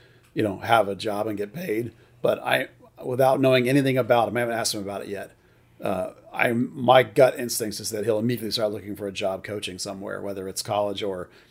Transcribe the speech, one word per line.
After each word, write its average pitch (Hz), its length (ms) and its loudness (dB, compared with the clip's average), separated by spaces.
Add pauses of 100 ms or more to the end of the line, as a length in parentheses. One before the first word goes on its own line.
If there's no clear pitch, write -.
(340)
you - 80 -2
know, 98 180 -2
have 110 280 4
a 98 80 -4
job 104 320 -4
and 104 100 -4
get 104 140 -6
paid. 117 400 -4 (300)
But 117 180 2
I, 131 300 -2 (340)
without 131 380 4
knowing 127 260 4
anything 135 300 4
about 117 320 4
him, 104 80 -2
I - 20 0
haven't 117 160 0
asked 110 180 -2
him 110 60 -8
about 98 220 -8
it - 80 -10
yet. 98 220 -10 (500)
Uh, 92 300 -2 (200)
I, 123 220 0
my 127 500 6
gut 127 340 4
instincts 113 440 -6
is 104 80 -8
that 107 160 -4
he'll 107 140 2
immediately 113 320 -2
start 107 200 0
looking 101 240 -10
for 104 100 -8
a 98 60 -6
job 95 320 -4
coaching 101 340 -8
somewhere, 98 440 -10
whether 98 260 -8
it's 92 140 -8
college 104 420 -2
or 92 260 -6 (220)